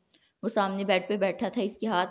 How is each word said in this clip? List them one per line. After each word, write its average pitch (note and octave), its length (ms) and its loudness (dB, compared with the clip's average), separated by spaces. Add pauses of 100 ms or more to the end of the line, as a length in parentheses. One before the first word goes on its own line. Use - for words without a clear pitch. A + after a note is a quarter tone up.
(420)
वो G3 60 -4
सामने G3 360 0
बेड F#3 240 2
पे G#3 80 0
बैठा G3 340 0
था। A#3+ 100 -4
इसके G#3 260 -4
हाथ F#3 240 2